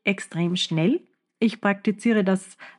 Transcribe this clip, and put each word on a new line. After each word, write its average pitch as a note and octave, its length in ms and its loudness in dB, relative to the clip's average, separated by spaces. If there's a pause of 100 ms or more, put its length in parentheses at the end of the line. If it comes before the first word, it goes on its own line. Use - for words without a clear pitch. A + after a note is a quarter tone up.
extrem F3 520 -2
schnell. F#3 460 0 (360)
Ich A3+ 220 0
praktiziere G#3 640 0
das F#3+ 340 -2 (220)